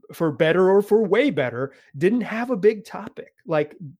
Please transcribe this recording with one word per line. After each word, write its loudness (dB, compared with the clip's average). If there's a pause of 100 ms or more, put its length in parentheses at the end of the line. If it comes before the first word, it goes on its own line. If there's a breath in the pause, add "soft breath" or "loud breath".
(140)
for -2
better 2
or 4
for 2
way 2
better, -4 (240 soft breath)
didn't 2
have -8
a -2
big 0
topic. -16 (120)
Like, -4 (240)